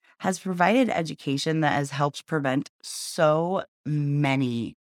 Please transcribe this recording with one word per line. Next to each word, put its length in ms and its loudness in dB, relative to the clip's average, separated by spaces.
has 200 -2
provided 500 4
education 720 -2
that 100 4
has 200 -2
helped 340 -2
prevent 440 -2
so 800 0
many 920 0